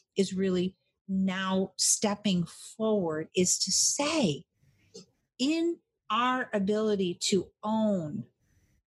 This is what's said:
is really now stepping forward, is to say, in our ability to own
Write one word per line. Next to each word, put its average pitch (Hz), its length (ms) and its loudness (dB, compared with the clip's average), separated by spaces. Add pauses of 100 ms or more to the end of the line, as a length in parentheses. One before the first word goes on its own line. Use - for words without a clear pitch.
(160)
is 196 180 0
really 185 420 0 (340)
now 190 680 0
stepping 202 680 0 (320)
forward, 185 580 0
is 185 240 2
to 190 120 -2
say, 285 760 0 (920)
in 330 380 0 (320)
our 247 440 0
ability 202 680 0
to - 280 0 (160)
own 208 600 0 (640)